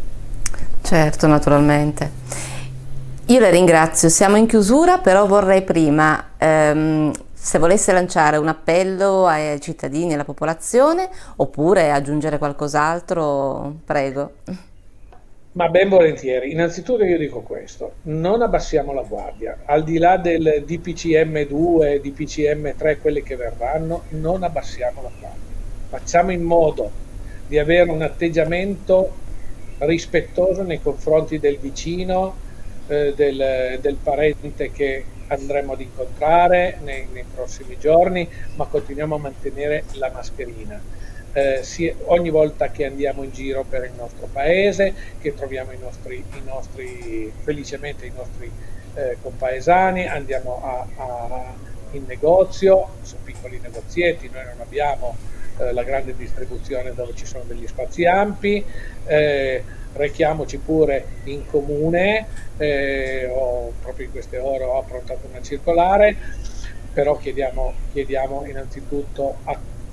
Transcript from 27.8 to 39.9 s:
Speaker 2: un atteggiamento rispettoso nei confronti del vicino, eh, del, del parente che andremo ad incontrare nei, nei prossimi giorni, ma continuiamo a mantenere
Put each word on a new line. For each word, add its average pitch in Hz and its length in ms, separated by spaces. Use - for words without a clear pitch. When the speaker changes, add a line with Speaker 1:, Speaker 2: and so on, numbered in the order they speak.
Speaker 2:
un 160 140
atteggiamento 175 1080
rispettoso 175 840
nei 170 200
confronti 156 580
del 143 180
vicino, 185 800
eh, 147 280
del, 135 640
del 143 140
parente 147 760
che 135 320
andremo 139 460
ad 127 80
incontrare 175 1040
nei, 135 280
nei 127 220
prossimi 123 440
giorni, 170 520
ma 147 100
continuiamo 151 500
a 147 40
mantenere 143 640